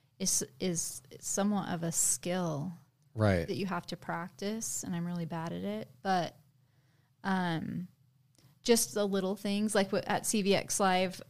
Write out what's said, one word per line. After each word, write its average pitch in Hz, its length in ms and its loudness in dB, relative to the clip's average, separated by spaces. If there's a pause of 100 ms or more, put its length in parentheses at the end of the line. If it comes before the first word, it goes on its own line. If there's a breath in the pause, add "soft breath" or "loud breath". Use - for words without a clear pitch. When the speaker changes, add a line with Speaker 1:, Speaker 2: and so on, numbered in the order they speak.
(200)
Speaker 1:
is, 190 240 2 (160)
is 175 420 -2 (180)
somewhat 202 500 0
of 170 140 -4
a 165 80 0
skill. 175 840 0 (440)
Speaker 2:
Right. 95 300 6
Speaker 1:
that 196 80 -4
you 190 100 -2
have 180 220 -4
to 175 100 -8
practice, 196 840 -6
and 185 120 -4
I'm 170 100 -2
really 175 200 -4
bad 165 260 -6
at 175 120 -6
it. 208 260 -6 (140)
But, 185 320 0 (880)
um, 180 640 -2 (760 soft breath)
just 233 300 4
the 208 140 2
little 190 280 0
things, 208 380 0
like, 202 180 2
what, 196 160 0
at - 180 0
C 214 160 2
V 196 140 4
X - 240 0
Live, 185 500 2